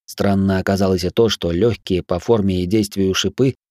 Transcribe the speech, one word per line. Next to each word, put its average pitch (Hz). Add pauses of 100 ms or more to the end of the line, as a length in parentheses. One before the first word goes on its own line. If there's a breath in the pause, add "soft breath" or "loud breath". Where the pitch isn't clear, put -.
Странно 98
оказалось 95
и 87
то, 113
что 85
легкие 92
по 87
форме 98
и 90
действию 98
шипы 123 (140)